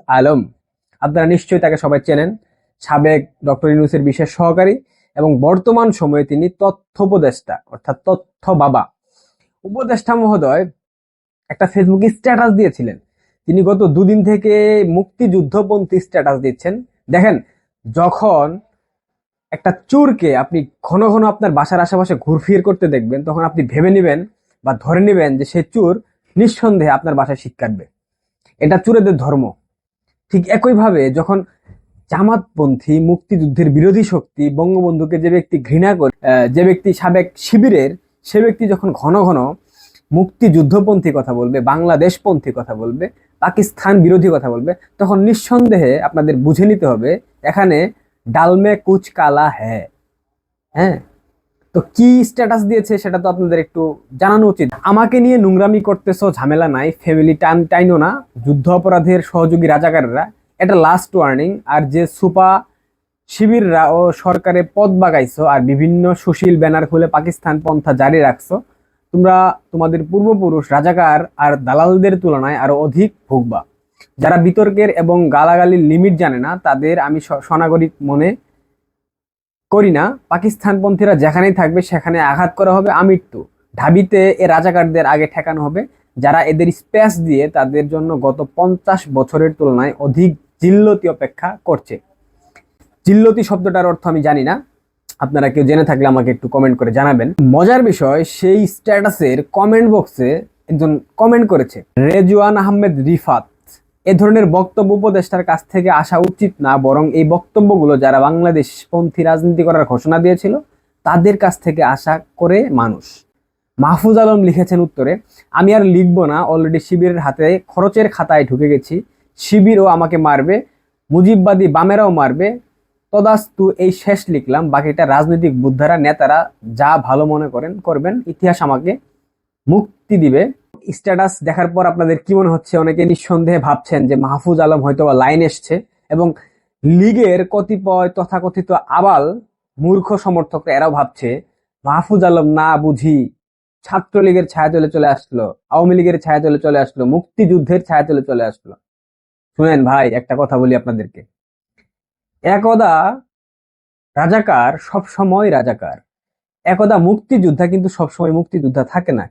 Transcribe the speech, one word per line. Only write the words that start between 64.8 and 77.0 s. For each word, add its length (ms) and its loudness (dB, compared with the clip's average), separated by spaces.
বাগাইছো 560 0
আর 160 2
বিভিন্ন 520 0
সুশীল 460 0
ব্যানার 280 0
খুলে 200 0
পাকিস্তান 540 -4
পন্থা 320 -2
জারি 260 2
রাখছো, 420 -2
তোমরা 480 2
তোমাদের 280 -2
পূর্বপুরুষ 600 0
রাজাকার 540 0
আর 200 0
দালালদের 600 2
তুলনায় 360 -2
আরো 240 -2
অধিক 340 -2
ভুগবা। 360 -4
যারা 200 0
বিতর্কের 520 2
এবং 400 0
গালাগালির 500 2
লিমিট 380 2
জানে 220 -2
না, 240 -6
তাদের 360 -2
আমি 200 -4